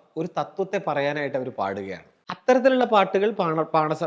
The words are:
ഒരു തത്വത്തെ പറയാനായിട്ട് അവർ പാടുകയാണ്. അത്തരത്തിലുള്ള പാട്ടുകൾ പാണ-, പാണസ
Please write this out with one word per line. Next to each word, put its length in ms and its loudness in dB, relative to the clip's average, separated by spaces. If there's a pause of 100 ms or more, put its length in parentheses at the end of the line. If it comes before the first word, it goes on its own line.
(180)
ഒരു 100 -4 (100)
തത്വത്തെ 500 -4
പറയാനായിട്ട് 500 -2
അവർ 120 -4
പാടുകയാണ്. 580 -6 (220)
അത്തരത്തിലുള്ള 560 4
പാട്ടുകൾ 460 2
പാണ-, 420 -2
പാണസ 340 2